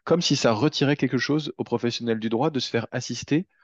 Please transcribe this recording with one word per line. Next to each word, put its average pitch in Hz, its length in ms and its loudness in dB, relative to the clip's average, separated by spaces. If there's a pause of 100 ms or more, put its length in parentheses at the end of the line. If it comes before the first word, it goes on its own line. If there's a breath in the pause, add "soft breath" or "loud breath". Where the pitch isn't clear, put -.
comme 170 180 4
si 151 140 2
ça 127 160 4
retirait 139 460 2
quelque 131 200 0
chose 147 400 -2
aux 113 60 -4
professionnels 117 560 -2
du 110 100 -2
droit 120 200 2
de 139 100 -2
se - 100 -6
faire 117 220 -2
assister 127 560 -2 (160)